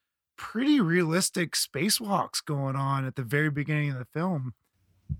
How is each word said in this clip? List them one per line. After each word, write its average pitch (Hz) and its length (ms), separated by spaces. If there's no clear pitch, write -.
pretty 277 440
realistic 170 720
spacewalks 196 920
going 139 320
on 135 280
at 131 120
the 139 60
very 143 280
beginning 147 400
of 131 80
the 123 80
film. 151 480